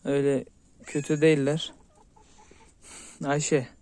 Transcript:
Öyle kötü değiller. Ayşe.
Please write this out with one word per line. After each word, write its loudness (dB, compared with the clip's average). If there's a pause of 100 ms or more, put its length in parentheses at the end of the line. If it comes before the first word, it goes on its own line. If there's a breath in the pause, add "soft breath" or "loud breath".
Öyle 0 (420)
kötü -2
değiller. 2 (1500 loud breath)
Ayşe. 0 (140)